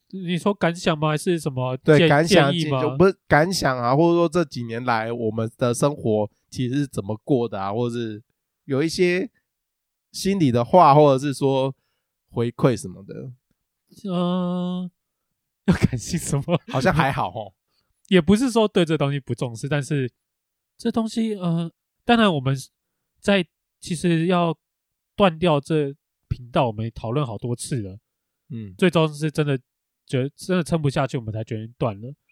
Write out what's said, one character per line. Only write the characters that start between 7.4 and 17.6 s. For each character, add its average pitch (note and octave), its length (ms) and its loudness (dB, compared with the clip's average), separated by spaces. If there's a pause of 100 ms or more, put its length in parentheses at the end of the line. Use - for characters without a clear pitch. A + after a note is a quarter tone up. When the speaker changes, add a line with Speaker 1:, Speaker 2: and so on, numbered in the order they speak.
Speaker 2:
的 G#2 120 -10
啊， G2 120 -6
或 A#2+ 160 -2
者 A#2 60 -8
是 A2+ 280 -8 (420)
有 C#3 180 -2
一 E3 60 0
些 F3+ 420 0 (840)
心 G3 260 -2
里 C#3+ 140 4
的 A#2 120 2
话， D#3 300 8
或 C#3+ 220 8
者 - 20 2
是 C#3+ 140 -4
说 C3+ 420 0 (540)
回 A#2+ 240 -4
馈 B2+ 240 2
什 F#2+ 120 -10
么 F2+ 140 -18
的。 B2+ 300 -14 (720)
Speaker 1:
嗯， F3+ 840 -2 (760)
要 F3+ 80 6
感 - 220 0
性 D#3+ 220 -6
什 - 180 -4
么？ D#3+ 320 -2
Speaker 2:
好 F3+ 120 -2
像 F#3 120 4
还 C#3 180 2
好 B2 180 -2
齁。 G#2 240 -12 (300)